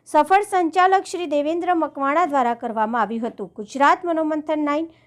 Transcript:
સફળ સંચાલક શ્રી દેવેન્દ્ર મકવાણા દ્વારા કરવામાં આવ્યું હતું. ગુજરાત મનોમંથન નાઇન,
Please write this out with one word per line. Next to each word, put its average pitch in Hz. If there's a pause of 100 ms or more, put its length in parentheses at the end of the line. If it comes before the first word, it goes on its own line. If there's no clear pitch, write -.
સફળ 311
સંચાલક 381
શ્રી 349
દેવેન્દ્ર 320
મકવાણા 302
દ્વારા 254
કરવામાં 226
આવ્યું 226
હતું. 202
ગુજરાત 277
મનોમંથન 311
નાઇન, 302 (180)